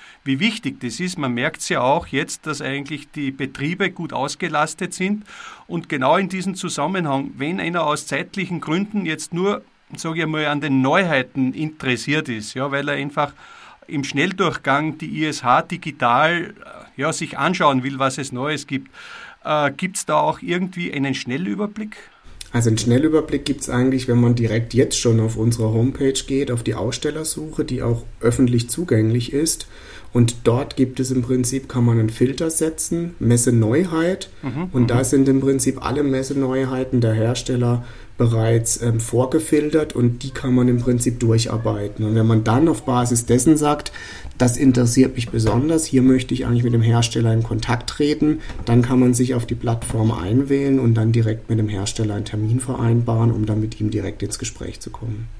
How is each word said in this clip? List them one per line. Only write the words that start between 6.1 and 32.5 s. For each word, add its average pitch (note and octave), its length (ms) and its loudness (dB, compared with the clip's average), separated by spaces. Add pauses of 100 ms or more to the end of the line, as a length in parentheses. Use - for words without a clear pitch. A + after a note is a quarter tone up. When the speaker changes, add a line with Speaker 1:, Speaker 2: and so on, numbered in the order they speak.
Speaker 1:
in F#3+ 120 0
diesem F#3 280 -4
Zusammenhang, D3+ 800 -2
wenn E3 240 -4
einer E3+ 240 -2
aus D3 220 0
zeitlichen F3 540 -4
Gründen F#3+ 460 -2
jetzt D#3 280 -6
nur, F#3+ 280 0 (340)
sag D#3+ 200 -6
ich E3 100 -2
mal, D#3 200 0
an D3 140 0
den C#3 200 2
Neuheiten C3+ 720 2
interessiert D3 760 -2
ist, A2 260 -8
ja, C3+ 180 -4
weil C#3+ 160 -2
er C#3+ 60 -2
einfach C#3+ 380 -4 (560)
im C#3+ 140 -4
Schnelldurchgang D3+ 960 0
die D3+ 240 -6
I D#3 40 0
S D3 180 -6
H B2+ 180 4
digital, E3 920 0 (420)
äh, - 40 -8
ja, D3+ 120 -2
sich - 260 -8
anschauen D3+ 440 2
will, C3+ 160 -6
was C3+ 200 0
es C3+ 140 -8
Neues C#3 340 -6
gibt, C3+ 240 -6 (540)
äh, D3 260 2
gibt's F#3 360 -6
da D#3 100 2
auch D3+ 240 0
irgendwie F3+ 520 -4
einen C#3 220 0
Schnellüberblick? G3+ 840 -6 (600)
Speaker 2:
Also A#2 140 2
einen A2 80 2
Schnellüberblick D3 640 2
gibt's - 240 -4
eigentlich, B2+ 400 0
wenn A#2+ 100 4
man A#2+ 160 4
direkt A2+ 380 -2
jetzt B2+ 260 2
schon A2+ 220 4
auf A2+ 160 0
unsere A2+ 380 2
Homepage C3+ 400 2 (120)
geht, C3+ 240 0
auf A#2+ 120 -2
die A#2+ 120 -2
Ausstellersuche, D3+ 920 -4
die B2 160 -4
auch A#2 220 0 (160)
öffentlich A#2+ 500 2
zugänglich A#2 640 2
ist. D#3 340 0 (460)
Und A#2+ 300 4
dort C3 320 2
gibt B2 220 0
es B2+ 120 -2
im B2+ 100 0
Prinzip, B2+ 480 0
kann B2 160 0
man A#2 140 4
einen A2 100 2
Filter C3+ 400 0
setzen, E3+ 720 -2